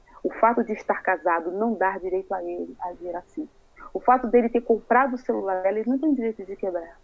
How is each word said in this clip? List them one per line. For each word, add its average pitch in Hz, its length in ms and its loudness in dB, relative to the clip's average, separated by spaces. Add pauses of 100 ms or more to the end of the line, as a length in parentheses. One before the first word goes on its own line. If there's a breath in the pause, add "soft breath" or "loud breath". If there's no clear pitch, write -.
(240 loud breath)
o - 60 0
fato 233 340 2
de 214 100 -4
estar - 280 -4
casado 170 500 0
não 220 220 0
dá 190 240 0
direito 185 360 -4
a 185 100 -6
ele 175 380 -8
a 180 80 -8
agir 175 260 -10
assim. - 340 -10 (440 loud breath)
O - 60 -4
fato 247 280 4
dele 240 220 4
ter 240 120 0
comprado 240 540 2
o - 20 -8
celular 196 440 -2
dela, 202 180 2
ele 233 100 -2
não 269 80 2
tem 294 160 2
direito 226 320 -2
de 196 100 -10
quebrar. 175 480 -6